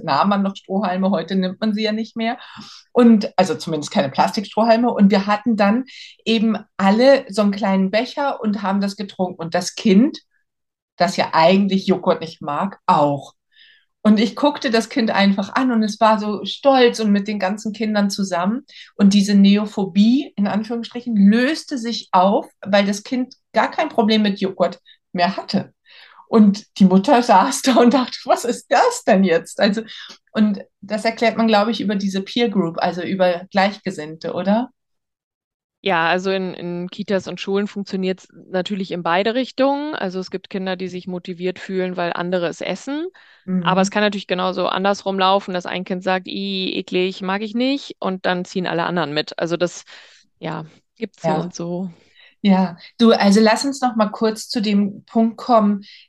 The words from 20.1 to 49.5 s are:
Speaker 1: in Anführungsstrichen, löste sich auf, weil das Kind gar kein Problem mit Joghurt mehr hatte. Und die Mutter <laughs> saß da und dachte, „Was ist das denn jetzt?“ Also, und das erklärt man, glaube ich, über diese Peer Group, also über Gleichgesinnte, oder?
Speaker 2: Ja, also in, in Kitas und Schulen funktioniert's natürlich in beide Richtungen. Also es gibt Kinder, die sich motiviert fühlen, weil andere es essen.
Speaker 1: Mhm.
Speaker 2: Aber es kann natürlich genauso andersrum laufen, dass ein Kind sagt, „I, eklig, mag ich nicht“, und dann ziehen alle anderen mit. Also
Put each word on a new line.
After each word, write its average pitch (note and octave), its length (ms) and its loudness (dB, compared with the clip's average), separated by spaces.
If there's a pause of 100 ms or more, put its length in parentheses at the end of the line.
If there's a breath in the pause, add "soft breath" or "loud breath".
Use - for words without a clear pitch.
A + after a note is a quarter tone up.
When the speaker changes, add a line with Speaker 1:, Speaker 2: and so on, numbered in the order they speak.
Speaker 1:
in G3+ 100 0
Anführungsstrichen, A#3 680 -6
löste B3 640 4
sich A3+ 340 -8
auf, G3 340 2 (160)
weil G3+ 240 2
das G3+ 180 -4
Kind B3+ 300 -6 (180)
gar A#3 180 0
kein D#4 200 -4
Problem A3 320 2
mit G3+ 180 -2
Joghurt F3+ 400 -2 (320 soft breath)
mehr F3+ 240 0
hatte. - 380 -4 (540 loud breath)
Und G#3 380 4 (120)
die F#3+ 80 8
Mutter G3 360 4
<laughs> - 20 -8
saß G#3 380 4
da B3 140 2
und A#3+ 180 6
dachte, B3+ 300 -2
„Was F4 200 0
ist G#3 260 -6
das F#4+ 340 2
denn G3 200 4
jetzt?“ E3+ 360 0
Also, G3+ 220 0 (500 loud breath)
und G#3+ 280 0 (200)
das G3+ 240 -6
erklärt A3+ 320 0
man, A3+ 120 2
glaube G#3+ 240 2
ich, - 80 -6
über G3+ 160 -2
diese F#3+ 260 -4
Peer A#3 280 -2
Group, E3+ 300 -2
also F3 220 -2
über F3+ 480 -2
Gleichgesinnte, F#3 840 -4
oder? G#3 360 -2 (1120)
Speaker 2:
Ja, E3+ 260 0
also F#3 220 0
in, F#3+ 220 -4
in F3 380 -8
Kitas G3 360 -4
und F3+ 140 -10
Schulen G3 260 -4
funktioniert's F#3+ 640 -6
natürlich F#3 600 -6
in F3 100 -6
beide G3 320 0
Richtungen. C#4 600 -2
Also F#3 260 -6
es F3+ 100 -10
gibt - 200 -12
Kinder, F#3+ 260 -6
die F#3 120 -8
sich F3+ 180 -12
motiviert F3+ 520 -8
fühlen, F#3 380 -6
weil F3 160 -4
andere F3 360 -4
es - 120 -10
essen. C#4+ 460 -6 (400 soft breath)
Speaker 1:
Mhm. F#3 160 -2
Speaker 2:
Aber F#3 180 2
es G3 100 0
kann G#3 120 -2
natürlich G3+ 240 -2
genauso F#3 420 -4
andersrum G3 500 -2
laufen, F#3+ 360 0
dass F3+ 120 -6
ein F#3 180 -8
Kind F3+ 180 -6
sagt, F#3 260 -2
„I, G3 500 -6
eklig, F#3+ 440 -4
mag F#3+ 200 -4
ich G#3+ 120 -8
nicht“, C4 440 -4
und F#3+ 280 -4
dann F3+ 180 -2
ziehen F#3 220 -6
alle E3 180 -4
anderen E3 300 -4
mit. - 240 -6
Also E3+ 180 -4